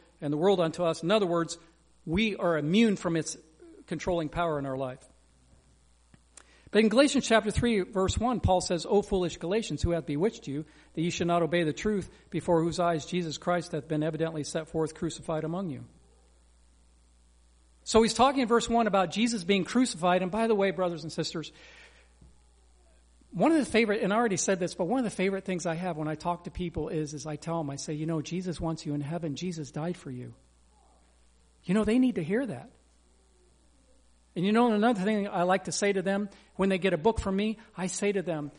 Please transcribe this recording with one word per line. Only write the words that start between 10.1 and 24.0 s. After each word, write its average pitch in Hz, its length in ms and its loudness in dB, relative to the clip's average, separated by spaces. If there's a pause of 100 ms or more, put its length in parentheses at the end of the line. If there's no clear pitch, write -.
you, 147 180 -6 (300)
that 160 80 -2
ye 170 80 0
should 170 160 -2
not 170 160 2
obey 165 220 2
the 151 80 2
truth, 202 360 -2 (220)
before 170 320 2
whose 165 160 -2
eyes 170 280 0
Jesus 170 320 -4
Christ 175 340 -2
hath 151 160 -6
been 151 160 0
evidently 160 400 -4
set 160 240 -6
forth 160 260 -2
crucified 156 480 -4
among 170 280 -4
you?" 120 140 -10 (2000)
So 220 200 6
he's 226 120 2
talking 262 280 4
in 233 40 0
verse 226 220 2
one 233 180 2
about 190 240 2
Jesus 226 320 0
being 185 220 2
crucified. 185 580 2
And 185 80 -2
by 226 160 0
the 226 80 4
way, 196 160 2
brothers 175 320 -2
and 156 100 -10
sisters, 160 380 -6 (1800)
one 214 180 4
of 320 80 6
the 247 100 2
favorite, 214 340 2